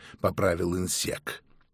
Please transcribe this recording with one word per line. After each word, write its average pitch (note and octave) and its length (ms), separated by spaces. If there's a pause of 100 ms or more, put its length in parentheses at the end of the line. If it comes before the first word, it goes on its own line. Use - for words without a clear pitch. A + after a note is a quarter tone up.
(220)
поправил F2+ 560
инсек. - 680 (300)